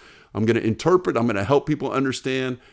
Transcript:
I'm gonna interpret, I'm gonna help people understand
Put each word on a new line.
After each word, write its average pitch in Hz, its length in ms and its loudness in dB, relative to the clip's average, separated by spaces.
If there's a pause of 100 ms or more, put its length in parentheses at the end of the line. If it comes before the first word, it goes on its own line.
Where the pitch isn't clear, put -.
(360)
I'm 110 80 2
gonna 113 140 4
interpret, 170 580 2
I'm 117 120 2
gonna 101 160 -2
help 139 200 2
people 143 280 -4
understand 131 640 -4 (140)